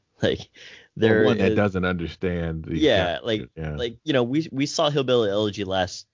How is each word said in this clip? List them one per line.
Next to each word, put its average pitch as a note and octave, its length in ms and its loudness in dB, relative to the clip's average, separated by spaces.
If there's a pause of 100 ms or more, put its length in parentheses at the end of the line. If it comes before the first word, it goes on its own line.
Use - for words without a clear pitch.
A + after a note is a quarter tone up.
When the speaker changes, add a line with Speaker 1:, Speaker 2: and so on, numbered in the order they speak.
(220)
Speaker 1:
Like, E2+ 180 2
Speaker 2:
Or - 60 -18 (500)
Speaker 1:
there A2 280 4
Speaker 2:
one A2 140 4
that G2 140 2
Speaker 1:
is G#2+ 40 0
Speaker 2:
doesn't F#2+ 280 0
understand E2+ 800 -4
the - 140 -4
Speaker 1:
Yeah, B2 280 4
Speaker 2:
character. D#2+ 200 -4
Speaker 1:
like, A2 300 -4
Speaker 2:
Yeah. D#2 200 -8
Speaker 1:
like, A#2+ 280 -6
you D3+ 80 -2
know, C3 100 4
we, C#3 300 -2
we C3+ 140 -2
saw D3+ 240 0
Hillbilly B2+ 400 2
Elegy G#2 340 0
last F#2 500 -2